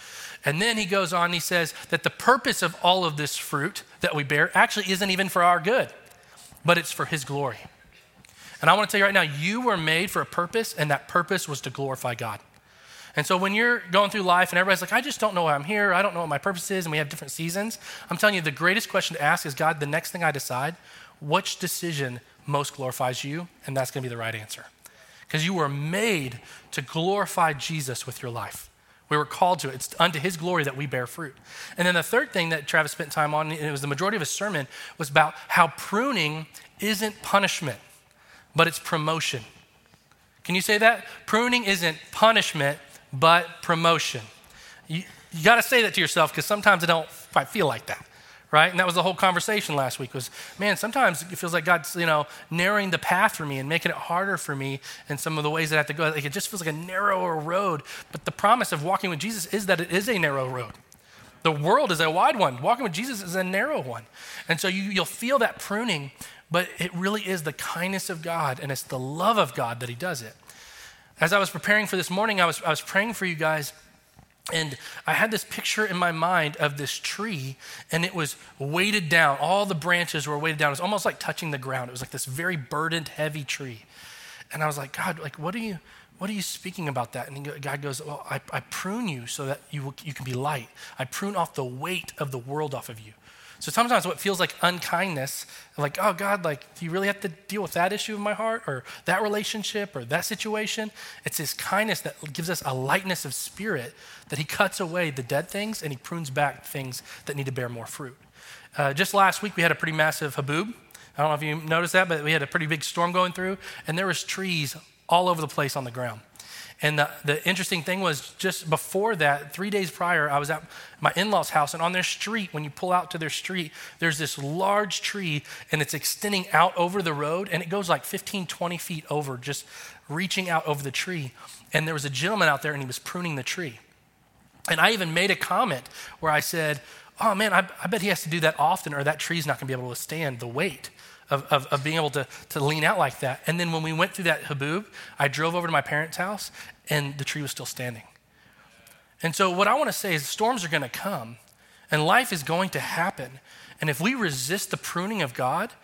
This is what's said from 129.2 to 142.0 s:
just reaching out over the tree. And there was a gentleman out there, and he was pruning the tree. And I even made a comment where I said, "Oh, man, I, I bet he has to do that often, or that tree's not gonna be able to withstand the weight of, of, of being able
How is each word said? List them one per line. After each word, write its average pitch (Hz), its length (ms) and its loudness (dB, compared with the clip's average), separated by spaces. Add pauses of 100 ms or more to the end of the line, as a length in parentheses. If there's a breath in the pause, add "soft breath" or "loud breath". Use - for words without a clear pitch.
just 135 260 -6 (440 loud breath)
reaching 180 420 -2
out 165 160 2
over 147 160 0
the 139 100 -4
tree. 156 400 -4 (400 loud breath)
And 156 140 2
there 160 80 -2
was 143 100 -4
a 143 60 -2
gentleman 165 380 4
out 139 140 4
there, 151 120 0
and 139 80 -4
he 131 40 -6
was 123 140 -8
pruning 175 340 -4
the 135 80 -4
tree. 131 380 -6 (920)
And 165 100 4
I 190 120 8
even 185 200 0
made 185 200 4
a 175 40 2
comment 180 520 0 (320 loud breath)
where 160 100 0
I 151 80 4
said, 151 420 -2 (380 loud breath)
"Oh, 214 160 2
man, 202 180 2
I, 185 140 6 (160)
I - 60 -2
bet 202 140 0
he 202 60 0
has 180 140 0
to - 60 -6
do 165 120 0
that 156 200 4
often, 156 340 2
or 143 80 -2
that 147 160 0
tree's 165 300 -2
not 135 100 0
gonna 135 80 -8
be 131 60 -2
able 123 120 -4
to 127 40 -6
withstand 139 500 -4
the 123 80 -6
weight 143 440 -4 (400 loud breath)
of, 139 220 0
of, 139 140 4
of 139 180 0
being 156 120 0
able 151 140 2